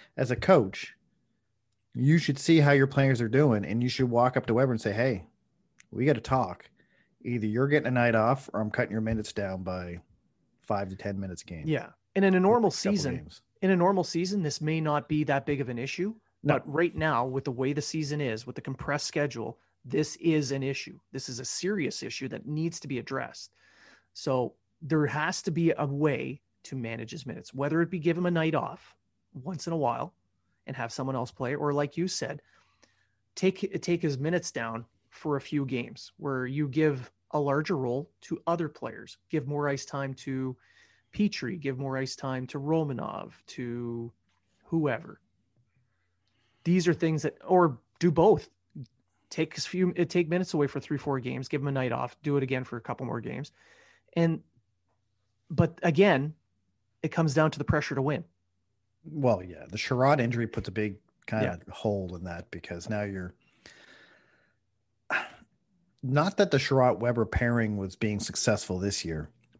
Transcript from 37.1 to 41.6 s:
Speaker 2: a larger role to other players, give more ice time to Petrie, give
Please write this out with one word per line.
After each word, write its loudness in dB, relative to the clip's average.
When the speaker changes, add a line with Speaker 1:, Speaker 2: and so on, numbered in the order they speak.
Speaker 2:
a 0
larger 0
role -2
to -8
other 0
players, -12
give -2
more -2
ice -2
time -6
to -6
Petrie, -2
give -4